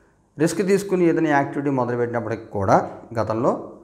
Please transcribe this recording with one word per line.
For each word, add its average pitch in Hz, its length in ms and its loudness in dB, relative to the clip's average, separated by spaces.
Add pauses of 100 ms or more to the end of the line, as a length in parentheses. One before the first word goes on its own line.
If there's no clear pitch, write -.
(400)
రిస్క్ 165 180 0
తీసుకుని 185 480 2
ఏదైనా 160 240 2
యాక్టివిటీ 143 400 0
మొదలుపెట్టినప్పటికి 120 760 -2
కూడా 110 460 2 (300)
గతంలో 113 520 -2 (100)